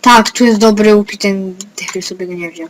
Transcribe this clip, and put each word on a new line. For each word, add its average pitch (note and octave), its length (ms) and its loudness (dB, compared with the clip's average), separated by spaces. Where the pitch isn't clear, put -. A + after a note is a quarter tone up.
Tak, A#3+ 300 4
tu - 140 0
jest A3+ 140 2
dobry G#3+ 360 4
łuk G#3 200 0
i G3+ 40 -16
ten F#3+ 360 -4
tychy - 260 -12
sobie F3+ 240 -10
go F3+ 60 -12
nie E3+ 180 -10
wziął. E3 200 -16